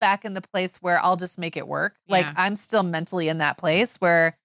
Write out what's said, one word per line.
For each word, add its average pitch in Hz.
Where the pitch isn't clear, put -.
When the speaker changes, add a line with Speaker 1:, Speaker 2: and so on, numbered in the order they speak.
Speaker 1:
back 202
in 202
the 190
place 185
where 175
I'll 180
just 180
make 165
it 143
work. 147
Like, 180
Speaker 2:
Yeah. 147
Speaker 1:
I'm 190
still 214
mentally 170
in 160
that 151
place 185
where, 165